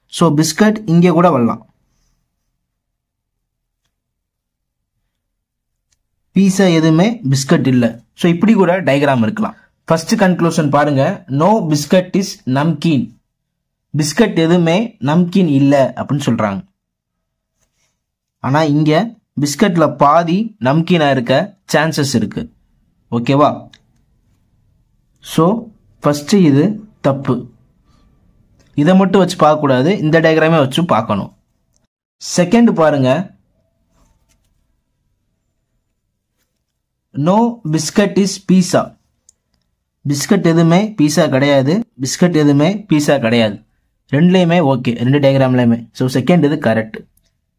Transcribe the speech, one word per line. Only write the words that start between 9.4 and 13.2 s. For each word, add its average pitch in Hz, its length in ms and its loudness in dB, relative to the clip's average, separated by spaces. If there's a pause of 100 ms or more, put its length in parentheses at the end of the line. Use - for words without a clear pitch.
First 165 300 -2
conclusion 165 540 0
பாருங்க. 147 580 -2
"No 147 220 0 (180)
biscuit 156 480 0
is 190 140 -2 (160)
namkeen." 147 560 -2 (920)